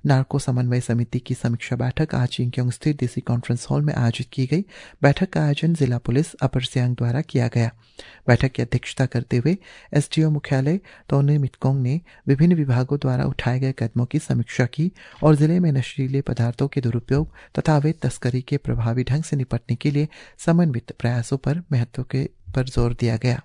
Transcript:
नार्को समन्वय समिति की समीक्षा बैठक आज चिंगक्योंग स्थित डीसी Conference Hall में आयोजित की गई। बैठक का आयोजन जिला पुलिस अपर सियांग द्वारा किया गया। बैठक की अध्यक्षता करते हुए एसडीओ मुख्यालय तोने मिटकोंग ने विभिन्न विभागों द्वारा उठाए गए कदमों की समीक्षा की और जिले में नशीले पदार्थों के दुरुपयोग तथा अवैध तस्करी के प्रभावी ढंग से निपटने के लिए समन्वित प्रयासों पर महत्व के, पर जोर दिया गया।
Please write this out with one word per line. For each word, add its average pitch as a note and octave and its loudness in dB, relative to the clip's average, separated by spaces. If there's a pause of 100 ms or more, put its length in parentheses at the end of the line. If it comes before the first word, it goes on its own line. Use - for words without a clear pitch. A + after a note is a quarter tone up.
नार्को C3+ 2
समन्वय B2 0
समिति A#2+ -2
की B2+ -6
समीक्षा A#2+ -4
बैठक B2+ -2
आज B2 0
चिंगक्योंग B2 -2
स्थित D3+ -2
डीसी B2+ -4
Conference A#2+ -4
Hall C#3+ 2
में D3 0
आयोजित A#2+ 0
की C3 -2
गई। E3+ 0 (380)
बैठक C#3+ 4
का D#3 0
आयोजन D3+ 2
जिला B2 0
पुलिस C3 0
अपर C3 -2
सियांग B2 -2
द्वारा A#2+ -2
किया A#2+ 0
गया। A#2 0 (580)
बैठक B2 4
की B2 -4
अध्यक्षता - -2
करते B2 -2
हुए D3+ 2 (360)
एसडीओ D#3 2
मुख्यालय D3 0 (280)
तोने C#3+ 4
मिटकोंग C3+ 0
ने C3+ 0 (260)
विभिन्न D#3 4
विभागों C3 0
द्वारा C3 0
उठाए B2+ -2
गए C3+ -2
कदमों A#2+ -2
की - -4
समीक्षा B2 -2
की E3 -2 (300)
और D3+ 6
जिले D#3 2
में E3 2
नशीले C3+ -2
पदार्थों A#2+ -2
के C#3+ -2
दुरुपयोग A#2+ -2 (260)
तथा D#3 2
अवैध D3+ 2
तस्करी B2+ -2
के C#3+ -4
प्रभावी A#2+ -2
ढंग D3 0
से - -4
निपटने A#2+ -2
के D3+ 0
लिए C#3+ 0 (300)
समन्वित E3 2
प्रयासों A#2+ -2
पर D#3+ -2 (100)
महत्व B2 -2
के, C3 -4 (240)
पर B2+ 0
जोर A#2+ 0
दिया A#2 0
गया। B2 -2